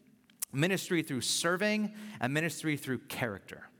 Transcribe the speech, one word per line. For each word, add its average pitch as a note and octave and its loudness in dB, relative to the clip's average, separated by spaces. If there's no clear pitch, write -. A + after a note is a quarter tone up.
ministry E3+ 2
through B2 -2
serving, G#3 2
and C3 0
ministry D#3 0
through B2+ -2
character. - -6